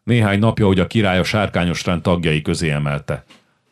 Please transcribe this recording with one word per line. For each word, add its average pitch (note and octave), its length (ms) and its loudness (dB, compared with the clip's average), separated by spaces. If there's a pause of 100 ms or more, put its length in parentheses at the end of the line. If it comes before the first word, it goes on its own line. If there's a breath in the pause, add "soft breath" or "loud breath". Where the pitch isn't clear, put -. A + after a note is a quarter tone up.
Néhány G#2+ 340 2
napja, A2 280 2
hogy F#2+ 120 4
a F2+ 80 2
király F#2+ 320 0
a F2+ 60 2
sárkányos F2 600 -2
rend F2 180 -2
tagjai E2 400 0
közé E2 280 -2
emelte. D2 540 -4 (480 soft breath)